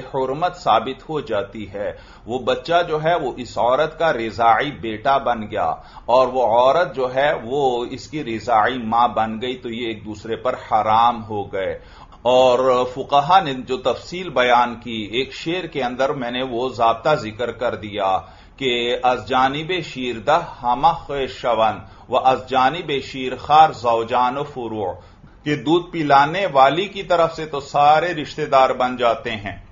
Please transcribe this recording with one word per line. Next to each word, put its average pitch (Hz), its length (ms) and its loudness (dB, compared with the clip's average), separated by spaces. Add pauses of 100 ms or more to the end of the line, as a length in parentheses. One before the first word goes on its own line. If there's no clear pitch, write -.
हुर्मत 135 500 -2
साबित 113 520 0
हो 156 140 -4
जाती 104 440 -6
है। 92 280 -8 (300)
वो 117 200 -4
बच्चा 131 380 0
जो 160 160 -4
है 165 200 0
वो 127 180 -6
इस 117 220 -10
औरत 131 400 2
का 165 140 2
रिजाई 117 580 2 (100)
बेटा 113 400 -2
बन 117 260 -4
गया 92 220 -2 (400)
और 127 180 6
वो 123 180 0 (120)
औरत 139 380 4
जो 131 140 -2
है 135 280 0
वो 123 500 -2
इसकी 139 360 -10
रिजाई 113 560 0
माँ 117 340 2
बन 110 260 -2
गई, 127 160 -6
तो 127 160 -12
ये 113 200 -6
एक 104 140 -10
दूसरे 107 320 -8
पर 123 260 -4
हराम 113 600 4
हो 104 220 -6
गए। 90 340 -4 (480)
और 127 580 4
फुकहा 143 560 4
ने 143 140 -4
जो 127 240 -6
तफसील 165 520 -4
बयान 120 440 4
की, 113 280 -8 (120)
एक 127 200 -4
शेर 165 320 -6
के 147 140 -6
अंदर 127 320 -2
मैंने 123 300 -6
वो 127 280 -4
ज़ाब्ता 113 460 2
जिक्र 110 360 -6
कर 120 240 -4
दिया 98 380 -2 (440)
कि 120 360 0
"अज 123 300 0
जानिब 135 460 0 (120)
शीरदह 127 640 -2 (120)
हमख 131 520 0 (200)
शवन 110 500 0 (280)
व 120 80 2
अज 127 320 2
जानिब 139 540 0
शीरखार 135 720 2
ज़ौजान 120 680 0
फुरू", 110 400 -6 (600)
कि 147 120 0
दूध 165 340 0
पिलाने 151 580 4
वाली 143 380 4
की 190 180 -10
तरफ 165 260 2
से 160 140 -8
तो 151 160 -6
सारे 151 540 4
रिश्तेदार 139 600 2
बन 127 220 -2
जाते 117 340 0
हैं। 101 400 -10